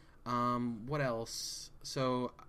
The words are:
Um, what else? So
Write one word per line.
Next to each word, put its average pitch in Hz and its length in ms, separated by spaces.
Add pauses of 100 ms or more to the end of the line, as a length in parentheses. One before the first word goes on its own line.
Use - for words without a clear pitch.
(260)
Um, 120 600
what 147 140
else? - 720 (120)
So 127 500 (160)